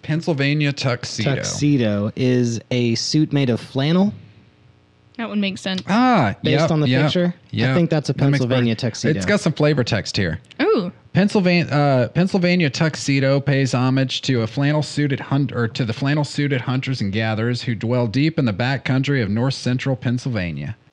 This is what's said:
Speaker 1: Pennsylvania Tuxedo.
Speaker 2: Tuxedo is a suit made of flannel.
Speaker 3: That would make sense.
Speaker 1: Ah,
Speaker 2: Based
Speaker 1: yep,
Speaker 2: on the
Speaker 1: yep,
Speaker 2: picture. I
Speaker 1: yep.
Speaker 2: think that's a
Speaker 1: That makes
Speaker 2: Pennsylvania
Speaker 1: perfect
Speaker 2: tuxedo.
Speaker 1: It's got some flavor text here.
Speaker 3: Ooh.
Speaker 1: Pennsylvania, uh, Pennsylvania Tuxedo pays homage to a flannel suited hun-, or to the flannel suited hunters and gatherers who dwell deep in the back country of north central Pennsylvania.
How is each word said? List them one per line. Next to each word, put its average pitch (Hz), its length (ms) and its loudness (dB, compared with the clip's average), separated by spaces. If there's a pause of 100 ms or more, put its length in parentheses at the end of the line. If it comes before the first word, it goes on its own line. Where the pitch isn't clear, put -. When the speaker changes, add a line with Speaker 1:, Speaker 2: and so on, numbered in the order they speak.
Speaker 1:
Pennsylvania 147 680 0
Tuxedo. 127 640 -2
Speaker 2:
Tuxedo 110 800 0
is 123 420 0 (120)
a 120 240 0
suit 151 400 0
made 139 160 2
of 110 100 0
flannel. 170 540 0 (1040)
Speaker 3:
That 226 100 -6
would 202 100 -4
make 196 200 -2
sense. 190 300 -6
Speaker 1:
Ah, 214 540 4
Speaker 2:
Based 147 200 2
Speaker 1:
yep, 165 80 2
Speaker 2:
on 156 100 2
the 143 80 2
Speaker 1:
yep, 131 160 4
Speaker 2:
picture. 175 320 0
I - 200 -10
Speaker 1:
yep. 123 200 2
Speaker 2:
think 170 140 4
that's 151 180 0
a 135 60 0
Speaker 1:
That 139 160 0
makes 143 80 2
Speaker 2:
Pennsylvania 123 360 2
Speaker 1:
perfect - 60 -8 (140)
Speaker 2:
tuxedo. - 240 0
Speaker 1:
It's 95 80 -4
got 208 140 2
some 160 120 0
flavor 147 320 2
text - 320 -4
here. 87 240 -2 (220)
Speaker 3:
Ooh. 320 280 0 (220)
Speaker 1:
Pennsylvania, 180 580 2
uh, 139 380 2
Pennsylvania 180 600 2
Tuxedo 139 680 0
pays 135 340 0
homage 131 480 0
to 127 180 0
a 110 60 -2
flannel 143 360 0
suited 139 380 -2
hun-, 139 320 -2
or 117 160 -2
to - 160 -4
the 113 80 -4
flannel 143 320 0
suited 139 380 -2
hunters 131 400 -4
and 98 100 -2
gatherers 110 500 -2
who 120 120 -4
dwell 120 320 -2
deep 143 320 0
in 139 80 2
the 110 80 0
back 120 320 -2
country 135 340 0
of 101 80 0
north 117 260 0
central 123 420 -2
Pennsylvania. 92 800 -4 (160)